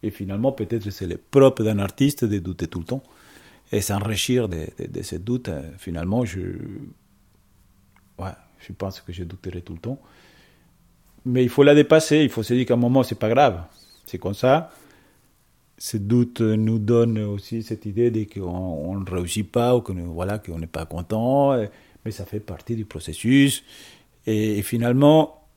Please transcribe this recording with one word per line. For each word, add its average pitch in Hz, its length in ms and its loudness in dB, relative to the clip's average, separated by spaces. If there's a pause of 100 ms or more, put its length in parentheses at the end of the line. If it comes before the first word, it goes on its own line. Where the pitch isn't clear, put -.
Et 107 80 -4
finalement, 101 400 -2
peut-être 107 380 -6
c'est 95 180 -8
le 82 100 -6
propre 135 460 6
d'un 107 160 0
artiste 135 460 0
de 104 140 0
douter 87 280 -6
tout 90 120 -8
le 82 60 -8
temps 135 180 -6 (680)
et 104 100 0
s'enrichir 104 680 -2
de, 80 180 -6 (100)
de, - 100 -8
de 82 140 -10
ces 87 180 -8
doutes. 123 280 -4
Euh, 76 140 -6 (160)
finalement, 92 480 -4
je, 92 160 -8 (1800)
ouais, 92 120 -8 (280)
je - 140 -16
pense 95 260 -8
que - 140 -16
je 90 100 -10
douterai 87 380 -12
tout 85 120 -14
le 85 60 -14
temps. 131 200 -8 (1300)
Mais 127 180 2
il 123 60 4
faut 139 140 0
la 143 100 8
dépasser. 151 460 6
Il 147 100 4
faut 113 140 -6
se 120 100 -2
dire 127 120 2
qu'à 123 80 0
un 117 40 2
moment, 120 260 2
c'est 110 160 -6
pas 110 100 -2
grave. 117 340 4 (420)
C'est - 120 -12
comme 95 160 -6
ça. 143 380 2 (1040)
Ces - 220 -8
doutes 120 420 0
nous 110 380 2
donnent 117 400 2
aussi 104 440 -6
cette 107 220 -10
idée 113 260 2
de 110 140 -2
qu'on, 98 240 -8
on 90 500 -6
ne 92 100 -6
réussit 92 400 -4
pas 123 280 2
ou 117 40 2
que 98 120 -8
nous, 87 180 -8
voilà, 92 260 -4
qu'on 85 220 -10
n'est 82 80 -8
pas 82 180 -8
content. 120 680 0
Euh, 113 120 0 (400)
mais 113 60 -8
ça 95 140 -12
fait 104 140 -8
partie - 360 -10
du 110 100 -6
processus. 135 760 0 (640)
Et, 107 320 0
et 104 40 -2
finalement 135 960 4